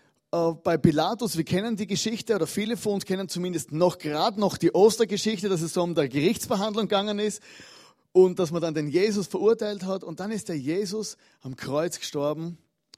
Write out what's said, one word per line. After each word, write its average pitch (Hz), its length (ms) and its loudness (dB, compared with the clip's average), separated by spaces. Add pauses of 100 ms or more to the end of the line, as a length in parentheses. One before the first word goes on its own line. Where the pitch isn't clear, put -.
(320)
äh, 165 200 2
bei 165 260 0
Pilatus. 170 580 2
Wir 165 80 0
kennen 208 320 -2
die 196 100 -6
Geschichte, 214 480 -2
oder 165 120 0
viele 208 300 -4
von 202 180 -2
uns 196 120 -4
kennen 190 220 -4
zumindest 175 440 -4
noch 170 260 2
grad 165 400 -2
noch 202 180 2
die - 180 2
Ostergeschichte, 208 760 4
dass 170 140 0
es 165 120 -4
so 180 80 0
um 175 120 -2
der 147 140 2
Gerichtsverhandlung 202 760 0
gegangen 208 340 0
ist 208 240 -4 (680)
und 185 260 8
dass 165 120 0
man 170 120 -2
dann 165 120 -2
den 151 140 -2
Jesus 196 380 2
verurteilt 208 580 0
hat. 190 200 -6
Und 170 160 -12
dann 202 100 -8
ist 220 180 -8
der 165 100 -6
Jesus 185 580 -6 (240)
am 131 160 -14
Kreuz 156 420 -4
gestorben 151 580 -4 (420)